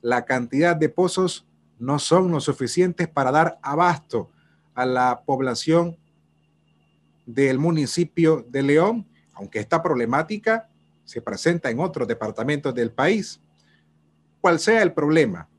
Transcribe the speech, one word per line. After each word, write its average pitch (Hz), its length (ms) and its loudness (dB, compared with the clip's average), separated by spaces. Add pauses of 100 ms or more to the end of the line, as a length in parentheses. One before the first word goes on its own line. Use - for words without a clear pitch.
La 120 240 -2
cantidad 135 500 0
de 156 140 0
pozos 180 560 -2 (320)
no 135 220 -2
son 180 320 2
lo 156 80 0
suficientes 165 680 -2
para 131 240 0
dar 156 300 2
abasto 143 720 -2 (420)
a 127 140 -2
la 127 360 0
población 147 720 0 (1300)
del 131 320 2
municipio 160 880 0
de 135 140 -2
León, 175 440 2 (280)
aunque 101 240 -10
esta 165 240 -2
problemática 160 880 -2 (360)
se - 160 -12
presenta 165 480 -2
en 117 100 -4
otros 160 280 -4
departamentos 120 680 -4
del 117 160 -2
país. 190 500 -2 (1000)
Cual 170 180 4
sea 220 220 4
el 185 120 2
problema 143 540 0 (120)